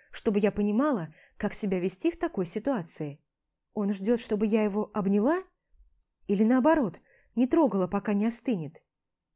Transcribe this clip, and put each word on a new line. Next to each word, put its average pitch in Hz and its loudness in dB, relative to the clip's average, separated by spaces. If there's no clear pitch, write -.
чтобы 208 -2
я 196 2
понимала, 208 0
как 208 -4
себя 190 -2
вести 190 -2
в - -12
такой 320 -4
ситуации. 170 -6
Он 208 -2
ждет, 214 0
чтобы 220 -2
я 214 2
его 208 -2
обняла? 208 2
Или 202 2
наоборот, 262 2
не 247 2
трогала, 214 2
пока 202 -2
не 202 0
остынет? 214 -4